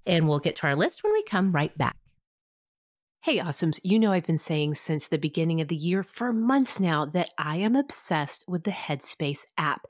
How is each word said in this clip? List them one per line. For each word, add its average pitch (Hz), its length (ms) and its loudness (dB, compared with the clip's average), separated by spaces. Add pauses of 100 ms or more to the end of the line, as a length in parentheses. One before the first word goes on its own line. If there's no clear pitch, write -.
and 165 240 4
we'll 147 100 2
get 160 180 -2
to 156 100 -2
our 139 80 2
list 208 280 0
when 427 80 2
we 427 120 2
come 190 280 0
right 151 260 0
back. 123 200 -2 (1300)
Hey, 277 160 0
Awesomes. 160 440 -2
You 208 160 4
know 220 120 4
I've 180 160 0
been 165 100 2
saying 151 380 -2
since - 320 0
the 160 100 0
beginning 160 440 0
of 151 80 -4
the 165 80 -2
year 175 260 0
for 240 300 -4
months 247 440 2
now 160 280 2
that 170 320 -2
I 151 180 -2
am 214 180 0
obsessed 175 760 -2
with 175 160 -4
the 202 60 0
Headspace 143 720 -4 (120)
app. 151 320 -2